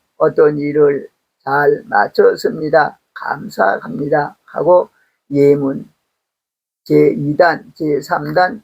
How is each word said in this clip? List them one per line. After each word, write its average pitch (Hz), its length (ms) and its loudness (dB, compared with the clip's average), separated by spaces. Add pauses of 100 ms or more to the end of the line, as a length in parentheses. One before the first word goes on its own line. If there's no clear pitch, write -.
(180)
어떤 156 400 2
일을 143 520 0 (340)
잘 143 440 0
마쳤습니다. 156 1120 0 (140)
감사합니다." 147 1300 -4
하고, 175 440 0 (420)
예문 143 580 2 (920)
제이 151 540 2
단, 170 380 0
제 147 260 -4
삼 151 320 -6
단, 180 300 -2